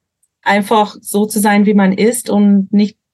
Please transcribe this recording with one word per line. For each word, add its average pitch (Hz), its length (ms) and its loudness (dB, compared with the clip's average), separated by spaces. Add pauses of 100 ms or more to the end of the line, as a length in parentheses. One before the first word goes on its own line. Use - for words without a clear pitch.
(440)
einfach 208 560 -2
so 208 260 -4
zu 214 140 -6
sein, 208 260 2
wie 214 80 2
man 190 200 2
ist 220 360 -2
und 202 440 2
nicht, 208 240 -2 (160)